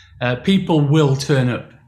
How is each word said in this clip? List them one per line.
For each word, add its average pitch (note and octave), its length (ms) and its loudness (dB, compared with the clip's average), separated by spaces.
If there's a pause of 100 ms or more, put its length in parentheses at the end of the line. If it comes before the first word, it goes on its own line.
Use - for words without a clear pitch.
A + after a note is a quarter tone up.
(220)
Uh, B2 140 -2
people F3+ 460 0
will C#3+ 340 2
turn C3 340 0
up - 220 -8 (160)